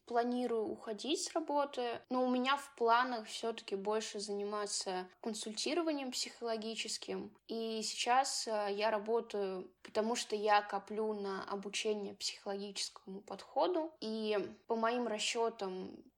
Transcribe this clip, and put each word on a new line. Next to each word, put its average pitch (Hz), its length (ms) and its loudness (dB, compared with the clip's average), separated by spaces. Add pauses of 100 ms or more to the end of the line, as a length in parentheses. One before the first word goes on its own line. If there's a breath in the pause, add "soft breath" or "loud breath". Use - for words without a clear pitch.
планирую 240 580 2
уходить 220 580 -4
с - 120 -6
работы, 277 760 0
но 254 160 2
у 254 60 4
меня 254 260 4
в - 200 -8
планах 233 500 4
все-таки 220 500 -4
больше 214 420 0
заниматься 202 880 -2 (140)
консультированием 269 920 0
психологическим. 220 1200 -4 (180)
И 226 340 -2
сейчас, 247 680 2
э, 208 240 2
я 208 180 2
работаю, 208 800 0 (120)
потому 220 340 2
что - 200 -2
я 208 260 6
коплю 214 500 -2
на 196 320 -4
обучение 202 680 -2
психологическому 196 1040 -6
подходу. 320 800 0
И 220 380 0 (280)
по 233 100 0
моим 233 300 2
расчетам, 214 960 -2 (160)